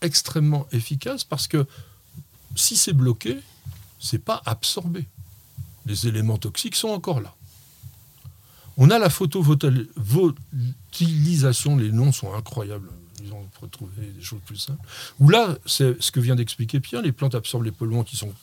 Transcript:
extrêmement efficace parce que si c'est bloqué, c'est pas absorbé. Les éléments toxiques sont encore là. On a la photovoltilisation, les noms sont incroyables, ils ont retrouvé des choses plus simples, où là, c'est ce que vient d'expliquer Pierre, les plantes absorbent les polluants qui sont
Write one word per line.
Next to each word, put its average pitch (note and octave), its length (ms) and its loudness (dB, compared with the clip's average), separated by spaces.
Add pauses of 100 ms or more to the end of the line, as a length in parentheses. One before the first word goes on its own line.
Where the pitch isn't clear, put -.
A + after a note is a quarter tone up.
extrêmement D3+ 720 2
efficace C#3+ 520 -4
parce - 240 -6
que C#3+ 200 2 (880)
si - 200 0
c'est G#3 180 2
bloqué, C3+ 440 2 (640)
c'est - 240 -4
pas - 220 -4
absorbé. E3+ 600 -4 (800)
Les G#2 220 -2
éléments A2 320 2
toxiques - 360 -6
sont A3 140 -2
encore F3+ 320 -2
là. - 140 -12 (1400)
On C3+ 120 12
a A3 100 6
la G3+ 100 4
photovoltilisation, D3 2750 0
les A2 160 2
noms B2 200 4
sont F#2+ 220 -4
incroyables, G#2 560 -8 (340)
ils G2+ 100 -14
ont G2+ 140 -14 (140)
retrouvé G2 540 -14
des F2+ 80 -18
choses G2+ 220 -12
plus G#2 120 -16
simples, - 300 -10 (320)
où C#3 100 10
là, G#3+ 360 4
c'est B2+ 360 0
ce - 100 -2
que - 80 -2
vient B2 160 2
d'expliquer A#2+ 440 -2
Pierre, C3 220 -6
les E3+ 100 0
plantes B2+ 240 -2
absorbent A#2 300 -4
les G#2+ 60 -6
polluants A2+ 320 -2
qui - 120 -12
sont G#2 280 -8